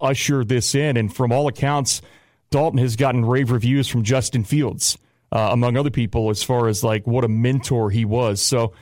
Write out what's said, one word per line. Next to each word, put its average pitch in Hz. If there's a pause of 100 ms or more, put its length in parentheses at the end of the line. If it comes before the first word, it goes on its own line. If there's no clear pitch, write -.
usher 135
this 117
in. 139
And 107
from 123
all 143
accounts, 143 (480)
Dalton 147
has 120
gotten 123
rave 127
reviews 123
from 120
Justin 120
Fields, - (320)
uh, 107
among 120
other 143
people, 117
as 107
far 120
as, 101
like, 110
what 120
a 113
mentor 117
he 113
was. 107
So, 117